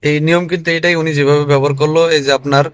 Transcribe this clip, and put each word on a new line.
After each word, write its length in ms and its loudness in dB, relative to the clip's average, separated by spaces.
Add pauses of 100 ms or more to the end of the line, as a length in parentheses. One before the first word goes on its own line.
এই 180 0
নিয়ম 280 0
কিন্তু 220 -4
এইটাই, 260 0
উনি 220 -2
যেভাবে 320 2
ব্যবহার 300 2
করলো, 220 2 (140)
এই 60 0
যে 100 -2
আপনার 420 0